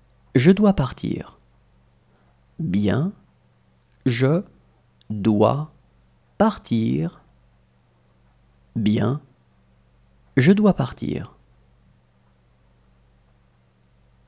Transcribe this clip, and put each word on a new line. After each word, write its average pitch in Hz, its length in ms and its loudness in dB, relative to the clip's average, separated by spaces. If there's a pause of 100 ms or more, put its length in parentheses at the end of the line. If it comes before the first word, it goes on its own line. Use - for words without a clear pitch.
(340)
je 127 160 4
dois 196 220 4
partir. - 680 -6 (1200)
Bien, 104 540 -2 (920)
je 131 380 0 (680)
dois 110 600 0 (680)
partir. 139 840 -2 (1500)
Bien, 110 460 -2 (1160)
je 139 160 4
dois 202 220 4
partir. - 580 -8 (3000)